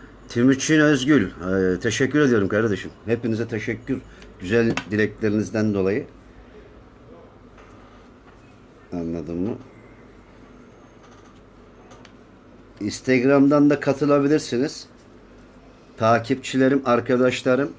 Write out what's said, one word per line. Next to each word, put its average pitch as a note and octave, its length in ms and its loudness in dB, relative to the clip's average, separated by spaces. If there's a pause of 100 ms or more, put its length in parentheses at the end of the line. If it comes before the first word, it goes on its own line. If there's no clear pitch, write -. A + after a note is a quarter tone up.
(300)
Timuçin C3+ 500 2
Özgül, C#3 500 2
e, F#2 500 -2
teşekkür C3 400 -2
ediyorum A#2 280 2
kardeşim. G2+ 440 -2 (140)
Hepinize A2+ 420 -4
teşekkür. A2+ 500 -6 (440)
Güzel A2+ 340 0 (160)
dileklerinizden G#2+ 800 -2
dolayı. G2+ 320 -2 (3000)
Anladın E2+ 440 -6
mı? G#2 180 -4 (3250)
Instagram'dan C#3 880 4
da C#3+ 100 2
katılabilirsiniz. C#3+ 1080 0 (1080)
Takipçilerim, C3 880 0
arkadaşlarım. B2+ 920 0